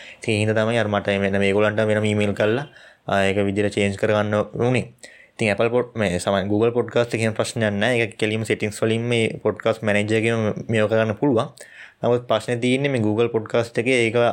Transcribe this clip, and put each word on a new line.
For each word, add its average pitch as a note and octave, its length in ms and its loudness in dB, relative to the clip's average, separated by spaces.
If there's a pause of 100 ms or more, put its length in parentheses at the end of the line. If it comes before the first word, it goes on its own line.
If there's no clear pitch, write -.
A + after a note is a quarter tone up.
(140)
ඉතින් - 180 -4
ඒ G#2+ 80 0
හින්දා G#2+ 180 2
තමයි A2+ 220 0
අර G#2+ 80 0
මට G2+ 320 0
වෙන G2 160 0
මේගොල්ලන්ට G#2 480 2
වෙනම G#2+ 240 0
ඊමේල් G#2 240 2
කරලා, A2 340 0 (360)
ආ, G2 220 0
ඒක G2 200 2
විදිහට G2+ 320 0
චේන්ජ් G2+ 240 0
කරගන්න G#2 380 0 (160)
වුණේ. A#2 320 -2 (440)
ඉතින් G#2+ 220 -2
Apple A2+ 180 0
පොඩ්-, B2 240 -2
මේ G2+ 220 0
සමහර G2 320 0
Google G#2+ 240 2
පොඩ්කාස්ට් A#2+ 460 -2
එකේම A2 180 -2
ප්‍රශ්නයක් A2 400 -2
නැහැ. A#2 240 0
ඒක A2 160 -4
කෙලින්ම A2 320 -2
සෙටින්ග්ස් G#2+ 320 -2
වලින් A2+ 240 0
මේ A#2 240 0 (160)
පොඩ්කාස්ට් G#2+ 400 -2
මැනේජර් G#2 340 2
එකේම A2 460 -2
මේව G#2+ 240 2
කරන්න A2 320 0
පුළුවන්. C#3 320 0 (460)
නමුත් A#2+ 280 0
ප්‍රශ්නේ A#2+ 320 0
තියෙන්නේ B2+ 320 0
මේ C3 100 -2
Google G#2+ 280 2
පොඩ්කාස්ට් A2+ 500 -2
එකේ B2+ 220 2
ඒක A2+ 160 0 (160)